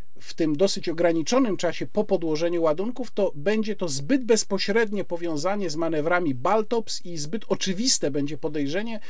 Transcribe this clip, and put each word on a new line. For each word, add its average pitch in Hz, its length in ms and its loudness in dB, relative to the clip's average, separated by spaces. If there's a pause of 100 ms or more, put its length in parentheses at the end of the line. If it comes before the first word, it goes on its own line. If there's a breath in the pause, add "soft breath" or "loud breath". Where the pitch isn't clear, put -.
(200)
w - 140 -6
tym 156 220 0
dosyć 190 340 2
ograniczonym 175 680 2
czasie 156 300 -2
po 208 160 0
podłożeniu 170 580 0
ładunków, 196 500 0
to 196 240 0
będzie 208 400 0
to 185 120 -2
zbyt 156 380 0
bezpośrednie 208 800 2
powiązanie 170 640 -2
z 147 60 -4
manewrami 160 600 2
Baltops 180 720 0
i 175 120 -6
zbyt 156 300 -4
oczywiste 190 640 2
będzie 143 260 -2
podejrzenie, 160 640 -2 (100)